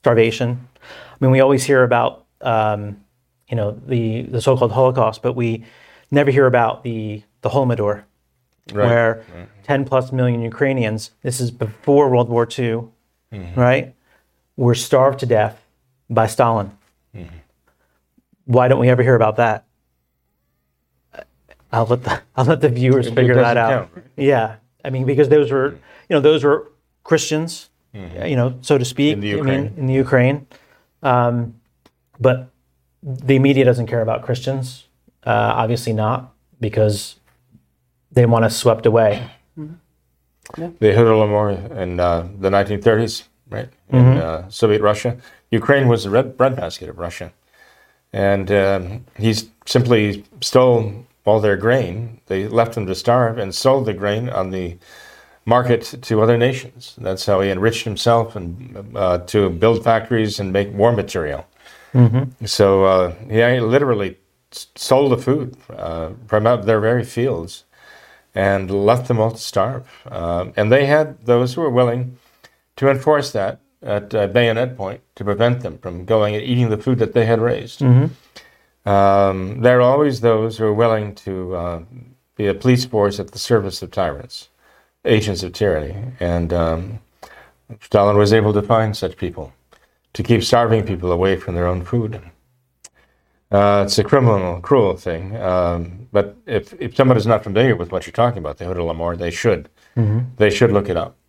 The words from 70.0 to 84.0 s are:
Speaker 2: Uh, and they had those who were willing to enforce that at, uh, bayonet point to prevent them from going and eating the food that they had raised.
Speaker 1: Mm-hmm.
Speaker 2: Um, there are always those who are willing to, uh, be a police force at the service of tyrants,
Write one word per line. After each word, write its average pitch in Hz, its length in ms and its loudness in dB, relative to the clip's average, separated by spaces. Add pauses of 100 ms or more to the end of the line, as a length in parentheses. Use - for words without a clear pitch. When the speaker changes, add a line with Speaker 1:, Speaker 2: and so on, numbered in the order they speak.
Speaker 2:
Uh, 87 360 -6 (100)
and 107 160 2
they 139 140 4
had 151 200 2 (200)
those 123 280 2
who 175 60 -6
were 156 100 0 (100)
willing 127 360 -2 (600)
to 135 120 2
enforce 139 440 2
that 98 280 -4 (220)
at, 101 320 -6
uh, 104 140 0
bayonet 120 500 0
point 98 240 -10 (140)
to - 80 -12
prevent 117 360 0
them 82 160 -10
from 90 300 -12
going 104 280 2
and 104 80 -4
eating 123 280 0
the 107 80 -2
food 120 200 -2
that 110 140 -2
they 117 140 2
had 113 140 2
raised. 113 400 -4
Speaker 1:
Mm-hmm. - 1080 -2
Speaker 2:
Um, 98 720 2
there 123 180 4
are 123 40 4 (100)
always 139 300 0
those 113 340 0
who 110 80 -4
are 107 80 2 (120)
willing 107 320 -2
to, 92 380 -10
uh, 87 260 -6 (560)
be 107 100 -2
a 98 80 0
police 123 320 0
force 101 340 -2
at 90 120 -10
the - 60 -16
service 98 440 -2
of 92 80 -14
tyrants, - 580 -6 (560)